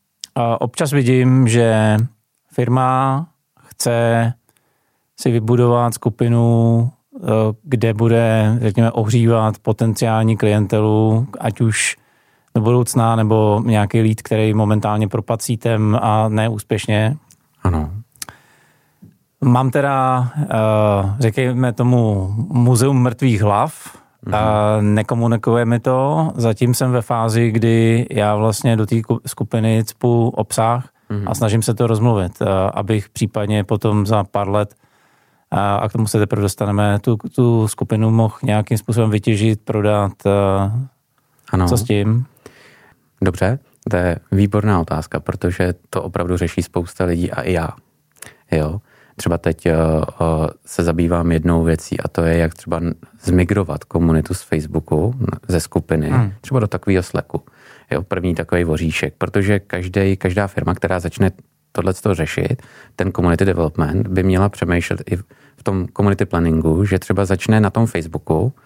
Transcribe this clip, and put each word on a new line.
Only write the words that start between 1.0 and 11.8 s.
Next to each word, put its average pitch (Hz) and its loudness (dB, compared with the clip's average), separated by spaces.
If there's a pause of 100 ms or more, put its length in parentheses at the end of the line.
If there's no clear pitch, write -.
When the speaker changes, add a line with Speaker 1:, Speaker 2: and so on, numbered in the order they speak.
Speaker 1:
že 110 4 (560)
firma 131 0 (400)
chce 117 0 (880)
si 131 0
vybudovat 120 2
skupinu, 117 2 (260)
eh, 247 -14 (420)
kde 117 0
bude, 113 2
řekněme, 113 2
ohřívat 113 2
potenciální 110 0
klientelu, 107 2 (140)
ať 110 -4
už - -2 (580)